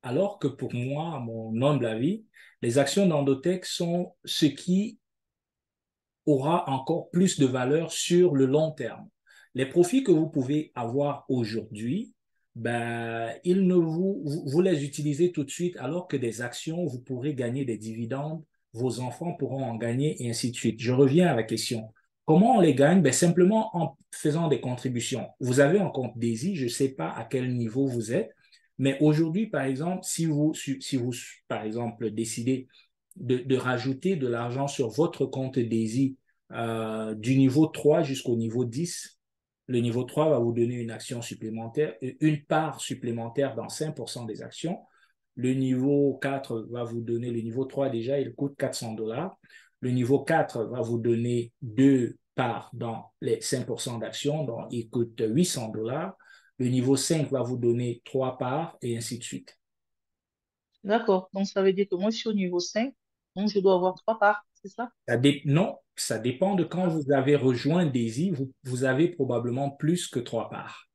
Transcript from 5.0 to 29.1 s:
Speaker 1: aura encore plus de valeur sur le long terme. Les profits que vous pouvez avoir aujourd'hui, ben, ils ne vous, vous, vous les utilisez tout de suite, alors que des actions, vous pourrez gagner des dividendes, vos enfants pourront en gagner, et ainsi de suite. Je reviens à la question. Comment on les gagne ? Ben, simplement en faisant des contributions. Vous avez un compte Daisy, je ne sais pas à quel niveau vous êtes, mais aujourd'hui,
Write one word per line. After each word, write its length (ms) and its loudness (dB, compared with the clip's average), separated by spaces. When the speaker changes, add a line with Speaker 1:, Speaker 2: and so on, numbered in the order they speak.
Speaker 1:
aura 440 2
encore 420 -2
plus 280 2
de 60 6
valeur 460 0
sur 440 4
le 120 6
long 240 2
terme. 360 -10
Les 140 -2
profits 360 4
que 80 4
vous 160 6
pouvez 480 -2
avoir 540 -2
aujourd'hui, 840 -4
ben, 760 -4
ils 240 4
ne 80 4
vous, 500 2
vous, 200 -4
vous 160 2
les 220 2
utilisez 480 0
tout 120 -4
de 60 -6
suite, 280 -6
alors 300 -6
que 100 -4
des 240 -4
actions, 440 -6
vous 140 -6
pourrez 360 -6
gagner 280 -4
des 140 -4
dividendes, 680 -6
vos 260 -2
enfants 340 -6
pourront 300 -4
en 120 -4
gagner, 460 -2
et 80 -4
ainsi 220 -2
de 40 -12
suite. 260 -2
Je 100 0
reviens 360 6
à 80 2
la 80 0
question. 500 -4
Comment 300 8
on 40 6
les 140 6
gagne ? 280 6
Ben, 120 4
simplement 640 4
en 180 -2
faisant 360 0
des 120 2
contributions. 680 -4
Vous 200 2
avez 200 6
un 100 2
compte 280 -4
Daisy, 380 -2
je 80 -2
ne 60 0
sais 200 0
pas 220 -6
à 120 -8
quel 320 -4
niveau 300 0
vous 260 -4
êtes, 200 -2
mais 200 0
aujourd'hui, 480 4